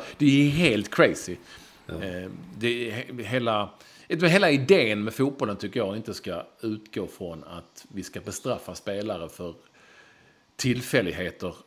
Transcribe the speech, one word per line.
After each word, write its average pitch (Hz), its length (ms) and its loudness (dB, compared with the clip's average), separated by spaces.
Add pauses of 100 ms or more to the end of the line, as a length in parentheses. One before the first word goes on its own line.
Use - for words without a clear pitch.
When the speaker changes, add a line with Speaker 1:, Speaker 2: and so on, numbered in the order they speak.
(180)
Speaker 1:
det 151 80 2
är 143 240 8
helt 143 460 2
crazy. 101 400 4 (500)
Speaker 2:
Ja. 82 80 -12
Speaker 1:
Eh, 90 360 -8 (280)
det 120 340 -2
är - 20 -8
he-, 123 300 -10
hela, 107 460 0 (400)
hela 175 420 4
idén 131 520 4
med 110 100 -4
fotbollen 131 420 0
tycker 101 240 -6
jag 101 180 -2
inte 110 160 -10
ska 90 300 -8 (180)
utgå 107 460 -6
från 82 360 -12
att 82 500 -18
vi 95 100 -8
ska - 180 -12
bestraffa 104 540 -8
spelare 101 540 -6
för 87 240 -12 (1000)
tillfälligheter. 95 1000 -2 (120)